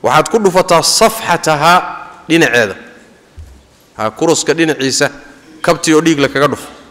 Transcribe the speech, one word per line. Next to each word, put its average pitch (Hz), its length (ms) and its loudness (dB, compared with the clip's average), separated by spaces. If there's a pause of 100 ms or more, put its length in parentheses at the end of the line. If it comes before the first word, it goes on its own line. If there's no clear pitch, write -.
Waxaad 143 260 2
ku 226 100 0
dhufataa 180 440 2
safxatahaa 170 960 0 (500)
dhinaceeda. 120 460 2 (1200)
Haa, 110 140 -4
kuruska 147 420 -2
dhinaciisa, 139 560 -2 (520)
kabtii 165 320 0
oo 156 80 6
dhiig 160 180 2
la 139 80 2
kaga 143 200 0
dhufo. 123 200 -6 (240)